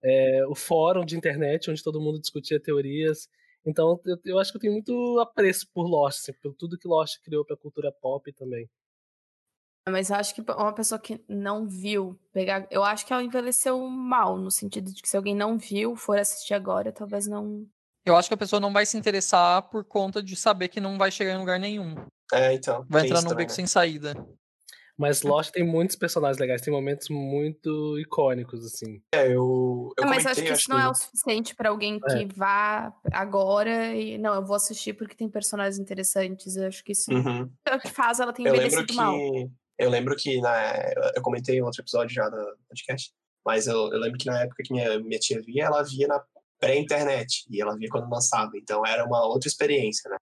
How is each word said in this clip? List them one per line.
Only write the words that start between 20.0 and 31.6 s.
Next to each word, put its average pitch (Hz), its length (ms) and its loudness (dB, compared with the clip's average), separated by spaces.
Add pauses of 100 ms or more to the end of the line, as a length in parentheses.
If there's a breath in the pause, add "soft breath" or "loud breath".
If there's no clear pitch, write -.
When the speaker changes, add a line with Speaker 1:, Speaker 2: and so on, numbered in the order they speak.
Speaker 3:
de 190 140 -10
saber 185 320 2
que 208 120 -6
não 196 200 -4
vai 190 100 4
chegar 190 240 -2
em 190 60 -4
lugar 185 200 -2
nenhum. 196 360 -6 (360)
Speaker 4:
É, 131 220 6
então, 131 340 -2
Speaker 3:
Vai 151 140 6
Speaker 4:
tem 131 80 2
Speaker 3:
entrar 170 100 4
Speaker 4:
isso 170 60 0
Speaker 3:
num 170 60 -2
Speaker 4:
também, 165 140 0
Speaker 3:
beco 165 60 -10
Speaker 4:
né? - 40 -6
Speaker 3:
sem 180 120 -4
saída. 151 460 2 (800 loud breath)
Speaker 1:
Mas 143 280 2
Lost 147 280 2
tem 175 140 2
muitos 170 300 2
personagens 147 420 0
legais, 127 240 0
tem 147 100 -2
momentos 143 380 -2
muito 151 880 -2
icônicos, 127 680 0
assim. 110 380 -12 (100)
Speaker 4:
É, 143 180 4
eu, 127 680 2
eu 131 60 2
Speaker 2:
É, - 40 4
mas 254 160 4
Speaker 4:
comentei, 262 80 0
Speaker 2:
acho 254 120 0
que - 80 0
Speaker 4:
acho 247 100 2
Speaker 2:
isso - 80 -2
não 269 80 2
Speaker 4:
que 269 80 4
Speaker 2:
é 262 40 4
o 254 40 -2
suficiente - 640 -2
pra 214 140 0